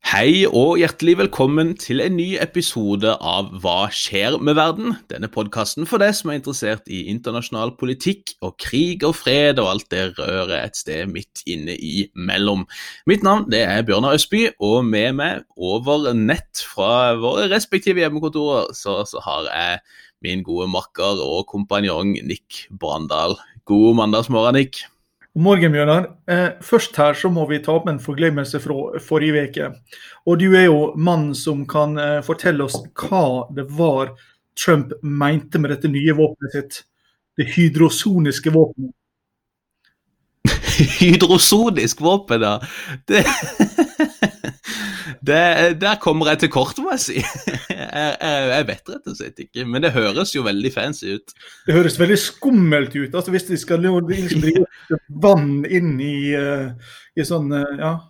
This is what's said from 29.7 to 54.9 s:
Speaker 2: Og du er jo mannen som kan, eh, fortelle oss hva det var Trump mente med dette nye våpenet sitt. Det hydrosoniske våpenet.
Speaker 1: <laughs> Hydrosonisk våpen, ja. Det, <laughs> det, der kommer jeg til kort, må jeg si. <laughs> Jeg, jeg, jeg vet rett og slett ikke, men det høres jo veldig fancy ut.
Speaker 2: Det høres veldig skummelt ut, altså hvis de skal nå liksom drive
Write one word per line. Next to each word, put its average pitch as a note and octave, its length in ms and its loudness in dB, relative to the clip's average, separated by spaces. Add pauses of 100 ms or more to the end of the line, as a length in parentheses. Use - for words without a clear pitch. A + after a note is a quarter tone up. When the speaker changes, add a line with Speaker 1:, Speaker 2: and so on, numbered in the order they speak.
Speaker 2:
Og E3+ 140 2
du F#3+ 80 4 (100)
er F#3 60 8
jo D#3 160 8 (180)
mannen D#3 400 0
som C#3+ 320 -4
kan, D3+ 280 0
eh, D3 280 -2
fortelle D#3+ 400 0
oss C3 140 -8 (180)
hva C3 560 0
det C3+ 160 -8
var C#3+ 400 0 (480)
Trump C#3+ 320 2 (120)
mente D3 600 0
med C#3+ 80 0
dette D3 180 -4
nye D3 300 2
våpenet D3 380 0
sitt. C#3 260 -10 (560)
Det C3 80 0
hydrosoniske D#3+ 1040 2
våpenet. D3 400 2 (1500)
Speaker 1:
<laughs> - 540 0
Hydrosonisk F3+ 1040 4
våpen, E3+ 400 2
ja. G#2 160 0 (480)
Det, - 160 4 (880)
<laughs> - 100 -10 (1000)
det, E3 580 4
der G#3 200 2
kommer D#3+ 320 2
jeg D#3 60 0
til D#3 140 2
kort, - 260 0
må E4+ 180 -4
jeg - 100 -4
si. - 180 -4
<laughs> - 460 -8 (100)
Jeg, D3 400 -4
jeg, D3 300 -2
jeg D3 180 2
vet - 240 -10
rett C#4 180 -14
og - 80 -12
slett - 240 -14
ikke, B2 240 -10
men B2 160 -2
det D#3+ 120 2
høres A#2+ 400 0
jo C3+ 120 -2
veldig G#2 240 -2
fancy A#2 460 -6
ut. - 160 -16 (340)
Speaker 2:
Det D#3+ 80 2
høres E3 240 4
veldig F#3 220 4
skummelt E3 720 2
ut, C#3 220 -6
altså F3+ 180 -4
hvis F3+ 140 -2
de F3+ 100 -2
skal E3+ 240 -2
nå F#3 100 2 (140)
liksom E3+ 380 -2
drive E3+ 220 4 (260)